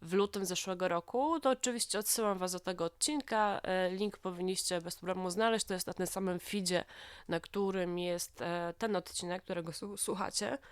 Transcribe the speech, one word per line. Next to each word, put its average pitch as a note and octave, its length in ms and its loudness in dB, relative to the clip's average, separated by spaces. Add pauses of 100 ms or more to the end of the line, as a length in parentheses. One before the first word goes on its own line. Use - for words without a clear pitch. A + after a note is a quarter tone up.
w E3+ 120 -4
lutym G3+ 320 4
zeszłego F#3 420 0
roku, B3+ 520 2
to C4+ 100 4
oczywiście A#3+ 500 0
odsyłam G#3 380 2
was F#3 140 0
do F3+ 80 -4
tego F3 260 -2
odcinka. G#3+ 800 2
E, F#3 260 2
link F#3+ 280 0
powinniście F3+ 640 0
bez F3 140 -6
problemu F#3 340 -2
znaleźć. A3 360 2
To - 80 -2
jest F3+ 140 -2
na F3+ 60 -6
tym F3+ 140 0
samym F#3 320 0
feedzie, F3+ 460 0 (420)
na E3+ 120 2
którym F#3 600 0
jest, F3 420 -2
e, F3 360 -2
ten G#3+ 180 0
odcinek, F3+ 480 -2
którego E3+ 300 -4
su-, G3+ 240 -8
słuchacie. G3+ 600 -2 (140)